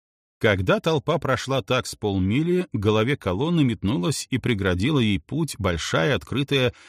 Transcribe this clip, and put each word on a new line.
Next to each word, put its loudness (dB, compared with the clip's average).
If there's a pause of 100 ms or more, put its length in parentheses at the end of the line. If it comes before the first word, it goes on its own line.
(400)
Когда 2
толпа 0
прошла -2
так -2
с -10
полмили, 0
к -4
голове 2
колонны 0
метнулась -2
и -2
преградила 0
ей 2
путь -6
большая, 0
открытая, -2 (140)